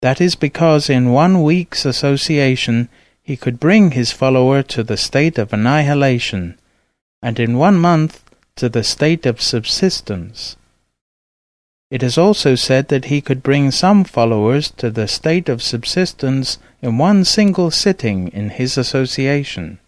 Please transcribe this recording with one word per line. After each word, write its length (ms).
That 180
is 160
because 540
in 240
one 300
week's 420
association 1040
he 160
could 220
bring 320
his 200
follower 520
to 200
the 140
state 400
of 160
annihilation, 1040
and 180
in 200
one 180
month 460
to 120
the 160
state 440
of 120
subsistence. 1160
It 120
is 160
also 380
said 320
that 180
he 160
could 220
bring 260
some 340
followers 760
to 120
the 180
state 400
of 140
subsistence 960
in 160
one 260
single 460
sitting 600
in 200
his 300
association. 1000